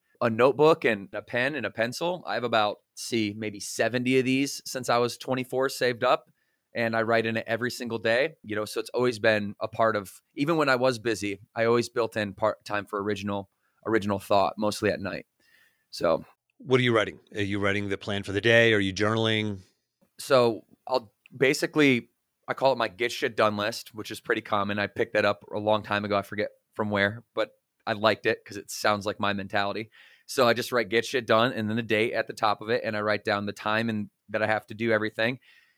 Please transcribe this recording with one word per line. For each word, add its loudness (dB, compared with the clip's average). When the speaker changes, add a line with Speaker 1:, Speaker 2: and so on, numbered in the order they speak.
Speaker 1:
a 2
notebook 4
and -2
a -8
pen -4
and -4
a -6
pencil. -4
I -2
have -4
about, 2
see, -2
maybe -8
seventy 0
of 2
these -2
since -8
I 4
was -2
twenty-four -2
saved -2
up, 0
and -2
I 2
write 2
in -2
it -4
every -2
single -6
day, 0
you -8
know, -2
so -8
it's -6
always 0
been 2
a -4
part 2
of, -8
even 0
when 2
I 4
was 2
busy, -2
I 2
always 4
built -2
in -4
part -2
time -6
for -4
original, -4
original 0
thought, 2
mostly 0
at -2
night. -8
So 0
Speaker 2:
What 4
are 2
you 4
writing? 0
Are -4
you -2
writing 0
the -4
plan -4
for -10
the -2
day? 6
Are 4
you 0
journaling? 0
Speaker 1:
So 2
I'll -4
basically, 2
I -6
call 2
it -4
my 0
get -4
shit -6
done 2
list, -6
which -12
is -12
pretty -2
common. -2
I 0
picked -4
that 2
up 0
a -4
long 2
time -2
ago. 0
I 0
forget -6
from -4
where, 0
but -2
I -2
liked 2
it 0
'cause -14
it -12
sounds -2
like -4
my 0
mentality. -4
So 2
I 6
just -6
write 0
"get 2
shit -2
done" 6
and -4
then -2
the -2
date 2
at -2
the -10
top 0
of -6
it. 0
And -4
I -4
write -2
down -2
the -6
time -2
and -4
that -4
I 0
have 0
to -14
do -2
everything. -2